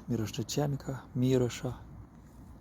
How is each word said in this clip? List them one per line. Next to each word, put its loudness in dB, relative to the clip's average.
Мірошниченка, 0
Міроша. 4